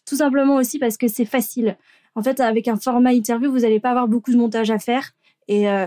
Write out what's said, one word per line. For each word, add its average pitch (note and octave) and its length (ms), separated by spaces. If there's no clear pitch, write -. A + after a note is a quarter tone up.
tout C#4+ 100
simplement C#4 400
aussi C4 220
parce A#3 200
que A#3+ 100
c'est A3 160
facile. A3+ 540
En A3 60
fait, C4 180
avec A3+ 280
un A3 80
format B3 380
interview, A#3+ 360
vous B3+ 100
n'allez A3 200
pas B3 100
avoir B3 180
beaucoup A#3+ 240
de A#3+ 40
montage A3+ 340
à G#3+ 80
faire. B3 340
Et, G#3 220
euh, G3 160